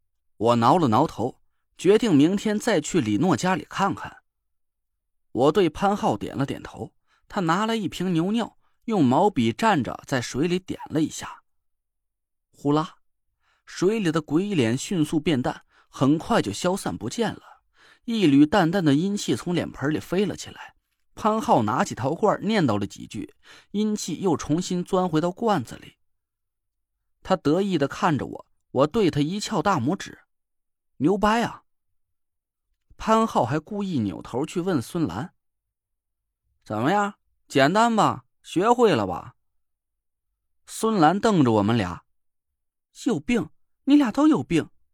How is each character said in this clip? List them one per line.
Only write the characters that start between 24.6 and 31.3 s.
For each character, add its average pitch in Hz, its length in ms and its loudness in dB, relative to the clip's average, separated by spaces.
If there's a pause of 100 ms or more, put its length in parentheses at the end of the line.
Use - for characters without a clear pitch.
新 180 220 -4
钻 185 260 0
回 156 100 0
到 175 120 -2
罐 196 340 -2
子 - 100 -16
里。 - 220 -20 (1300)
他 185 120 0
得 175 280 0
意 185 160 0
地 139 80 0
看 170 300 0
着 - 100 -4
我， - 200 -14 (220)
我 135 180 2
对 202 220 2
他 139 100 -4
一 165 200 -2
翘 - 220 -4
大 185 180 0
拇 135 160 -2
指 - 240 -14 (800)
：“牛 170 200 2
掰 214 240 2